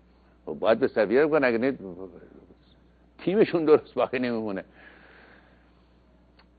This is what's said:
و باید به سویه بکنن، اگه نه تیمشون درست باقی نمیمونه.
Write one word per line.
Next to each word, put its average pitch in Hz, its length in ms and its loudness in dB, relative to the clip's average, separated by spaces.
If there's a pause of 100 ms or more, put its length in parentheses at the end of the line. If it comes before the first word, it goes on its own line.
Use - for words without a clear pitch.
(460)
و 80 80 -8
باید 104 240 2
به 123 100 -2
سویه 113 380 2
بکنن، 147 220 0
اگه 117 100 0
نه 127 200 -4 (1400)
تیمشون 180 460 2
درست 147 300 4
باقی 123 240 -2
نمیمونه. 110 460 -4 (1900)